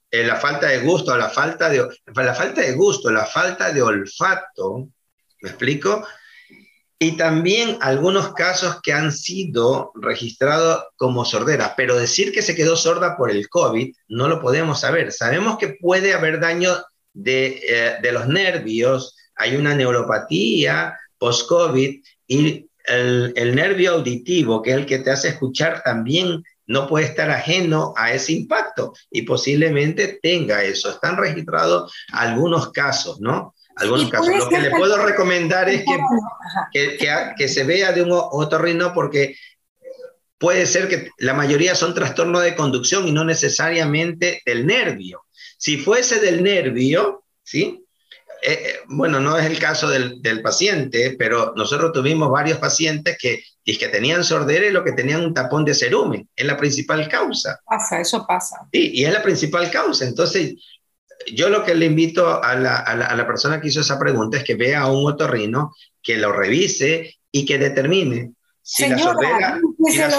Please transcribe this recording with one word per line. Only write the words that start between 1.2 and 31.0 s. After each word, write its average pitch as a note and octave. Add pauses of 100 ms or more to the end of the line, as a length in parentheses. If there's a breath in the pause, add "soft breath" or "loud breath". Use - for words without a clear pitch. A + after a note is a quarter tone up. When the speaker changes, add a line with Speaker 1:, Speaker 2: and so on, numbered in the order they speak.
Speaker 1:
falta D#3+
de, B2 (260 loud breath)
la B2+
falta -
de C3
gusto, F3
la G#2+
falta F3+
de C#3+
olfato, A2 (520)
¿me -
explico? D3+ (920 loud breath)
Y E3
también E3+
algunos D#3+
casos F3+
que D3+
han D3+
sido C#3
registrados C3+ (120)
como B2
sordera, A#2
pero B2
decir F#3+
que G#3+
se E3+
quedó E3
sorda E3+
por B2
el G2+
covid C3 (160)
no B2
lo D#3+
podemos C#3+
saber. C3+
Sabemos F#3
que F#3
puede F#3+
haber D#3+
daño F3 (380)
de, C3
eh, A#2
de A#2+
los A#2+
nervios, C3 (180 soft breath)
hay A#2+
una D3
neuropatía D3 (220 loud breath)
post-covid C3+ (260 soft breath)
y D3 (180)
el, B2
el A#2+
nervio F3+
auditivo, B2+
que A#2
es C3
el C#3+
que C3
te C3
hace C#3
escuchar, D#3
también D#3+ (240 soft breath)
no C3+
puede D3+
estar D3+
ajeno D#3
a A#2
ese C3
impacto - (180 soft breath)
y -
posiblemente D3+
tenga D3+
eso. G2
Están E3+